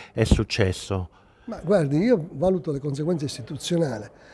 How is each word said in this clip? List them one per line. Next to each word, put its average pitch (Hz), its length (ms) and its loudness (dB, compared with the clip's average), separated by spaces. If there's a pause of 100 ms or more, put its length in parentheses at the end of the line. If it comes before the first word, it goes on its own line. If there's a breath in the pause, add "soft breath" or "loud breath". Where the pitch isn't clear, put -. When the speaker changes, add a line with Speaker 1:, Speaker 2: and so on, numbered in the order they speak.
(120)
Speaker 1:
è 113 120 0
successo? 95 840 0 (360 soft breath)
Speaker 2:
Ma 220 180 -10
guardi, 156 340 2
io 190 360 2
valuto 170 380 0
le 139 80 -2
conseguenze 147 460 -2
istituzionali. 127 840 -4 (260 loud breath)